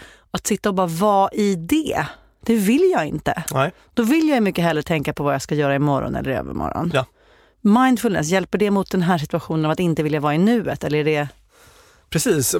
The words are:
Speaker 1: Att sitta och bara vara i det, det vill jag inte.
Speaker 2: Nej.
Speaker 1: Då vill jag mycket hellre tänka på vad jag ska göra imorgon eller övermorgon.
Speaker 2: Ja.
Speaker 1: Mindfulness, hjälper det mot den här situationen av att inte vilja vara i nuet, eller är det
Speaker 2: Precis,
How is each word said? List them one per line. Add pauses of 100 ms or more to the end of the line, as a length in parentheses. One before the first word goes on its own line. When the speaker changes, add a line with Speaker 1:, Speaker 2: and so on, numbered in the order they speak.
(300)
Speaker 1:
Att
sitta
och
bara
vara
i
det, (380)
det
vill
jag
inte. (100)
Speaker 2:
Nej. (220)
Speaker 1:
Då
vill
jag
mycket
hellre
tänka
på
vad
jag
ska
göra
imorgon
eller
övermorgon.
Speaker 2:
Ja. (540)
Speaker 1:
Mindfulness,
hjälper
det
mot
den
här
situationen
av
att
inte
vilja
vara
i
nuet,
eller
är
det (840)
Speaker 2:
Precis,